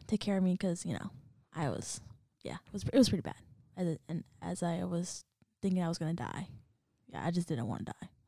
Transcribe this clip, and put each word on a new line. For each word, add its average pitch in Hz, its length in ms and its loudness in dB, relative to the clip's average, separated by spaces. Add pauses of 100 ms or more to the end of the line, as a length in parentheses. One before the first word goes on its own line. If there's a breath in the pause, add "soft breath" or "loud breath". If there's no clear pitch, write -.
take 214 120 2
care 202 160 2
of 190 60 4
me 185 140 4
'cause, 175 280 0
you 165 100 -2
know, - 180 -6 (400)
I 156 180 0
was, - 300 -4 (420)
yeah, - 140 -8 (100)
it - 60 -16
was, 202 100 -6
it - 120 0
was 247 140 10
pretty 180 140 2
bad. - 180 -6 (360)
As 185 100 0
it, 160 220 0
and 170 160 -4 (180)
as 175 220 -2
I 170 200 0
was 175 400 -4 (380)
thinking 185 220 4
I 165 40 2
was 170 100 0
gonna 160 160 0
die, - 340 -4 (580)
yeah, - 180 -6
I 160 60 2
just 175 160 2
didn't 135 220 -2
wanna - 160 -4
die. - 240 -10 (200)